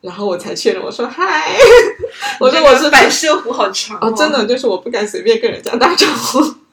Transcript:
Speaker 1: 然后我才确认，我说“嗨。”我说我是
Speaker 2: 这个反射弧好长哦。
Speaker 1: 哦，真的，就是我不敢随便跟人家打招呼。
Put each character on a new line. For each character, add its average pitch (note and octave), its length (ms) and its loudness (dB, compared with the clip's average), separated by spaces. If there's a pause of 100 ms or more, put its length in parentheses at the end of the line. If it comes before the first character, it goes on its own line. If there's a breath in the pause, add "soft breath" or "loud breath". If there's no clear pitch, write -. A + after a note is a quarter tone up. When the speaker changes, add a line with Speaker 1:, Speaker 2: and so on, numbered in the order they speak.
Speaker 1:
然 F#3 120 -14
后 G3+ 140 -8
我 F3+ 100 -2
才 - 160 -10
确 G3 200 -2
认， F#3 100 -6
我 - 80 -10
说 A#3 160 -8
“嗨。” F4 500 -4 (840 loud breath)
我 B3+ 100 4
说 D#4+ 100 0
我 C#4 140 6
是 - 40 2
Speaker 2:
这 D#4 80 -2
个 D4 40 2
反 C#4+ 180 6
射 D#4 280 0
弧 A#3 160 -8
好 G3+ 180 -2
长 G#3+ 280 -10
哦。 A3 100 -2
Speaker 1:
哦， A3 100 -2
真 D4+ 140 0
的， A#3+ 120 -2
就 A#3+ 120 0
是 B3+ 100 -4
我 G3 120 -2
不 - 120 -12
敢 G#3+ 160 -4
随 F3+ 160 -10
便 A3+ 180 0
跟 A#3 80 -2
人 - 140 -8
家 - 140 -8
打 - 180 2
招 - 140 2
呼。 B3+ 320 -4 (320)